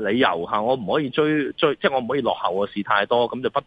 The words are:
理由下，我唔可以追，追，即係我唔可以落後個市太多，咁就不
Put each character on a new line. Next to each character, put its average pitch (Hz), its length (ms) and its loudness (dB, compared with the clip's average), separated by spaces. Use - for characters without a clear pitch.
理 107 120 2
由 87 320 2
下， 104 100 2
我 120 140 2
唔 107 180 -4
可 147 80 2
以 139 80 -2
追， 151 440 0
追， 151 280 0
即 196 80 2
係 143 60 -4
我 135 60 2
唔 120 80 -4
可 135 100 -2
以 - 20 0
落 110 140 2
後 92 260 -2
個 101 60 0
市 104 160 -4
太 101 240 2
多， 120 240 2
咁 123 120 -8
就 120 60 0
不 139 180 -2